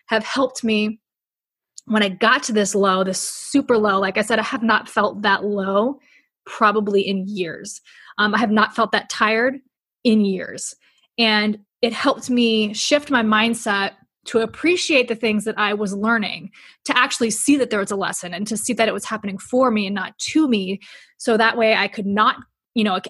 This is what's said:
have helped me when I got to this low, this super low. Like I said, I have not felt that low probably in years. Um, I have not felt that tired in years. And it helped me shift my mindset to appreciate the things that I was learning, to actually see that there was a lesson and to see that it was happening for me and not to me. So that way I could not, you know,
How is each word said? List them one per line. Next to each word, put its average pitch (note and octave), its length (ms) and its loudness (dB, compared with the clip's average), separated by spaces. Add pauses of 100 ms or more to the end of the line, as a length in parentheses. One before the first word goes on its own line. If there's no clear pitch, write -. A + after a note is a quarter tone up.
have A3 180 -2
helped - 380 -2
me A3 380 0 (840)
when G#3+ 180 2
I G3+ 60 0
got E3+ 340 0
to - 80 -4
this G#3 240 0
low, F#3+ 260 2
this F#3+ 180 -4
super - 560 0
low. G#3 220 2
Like G3 200 -2
I G#3+ 40 2
said, A3 160 0
I G#3+ 60 2
have A#3 180 -6
not A3 260 2
felt G#3 340 0
that G3 220 2
low G3+ 540 0 (460)
probably G#3 560 2
in F#3+ 260 -2
years. F#3+ 540 -8 (380)
Um, G#3 140 2
I G#3 60 2
have G#3+ 140 0
not G#3+ 240 2
felt A3 160 0
that - 160 0
tired A#3+ 500 0 (460)
in G#3+ 200 4
years. F#3 520 -6 (420)
And G#3+ 400 2 (240)
it A#3 100 2
helped B3+ 380 -2
me A3 420 2
shift D4 380 0
my B3 120 2
mindset G#3+ 720 0 (320)
to A3+ 140 0
appreciate C#4+ 640 0
the A#3+ 80 -4
things G#3+ 300 -2
that A3 120 -4
I G#3 160 0
was G#3 220 -2
learning, G#3+ 560 -2 (360)
to C4+ 120 2
actually B3 320 2
see C#4 280 2
that B3+ 120 -2
there G#3+ 80 0
was G3 140 -4
a G3+ 40 -2
lesson F3+ 380 -6
and F#3 140 -6
to A3 80 -4
see G#3+ 160 -4
that A3+ 160 0
it F3+ 60 0
was G3+ 100 -8
happening G#3 340 -6
for B3+ 320 0
me G#3+ 160 0
and G3 80 -4
not F#3+ 240 -8
to D#4 300 0
me. G3 320 -2 (360)
So A3+ 200 0
that A3 200 2
way A3 200 4
I F#3+ 100 0
could G3 200 -8
not, G#3+ 300 2 (380)
you A3+ 80 0
know, G3 160 0 (120)